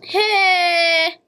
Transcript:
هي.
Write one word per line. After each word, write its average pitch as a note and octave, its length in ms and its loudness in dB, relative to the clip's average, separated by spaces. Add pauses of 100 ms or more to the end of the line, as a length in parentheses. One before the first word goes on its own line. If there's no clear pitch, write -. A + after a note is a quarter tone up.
هي. F4 1200 0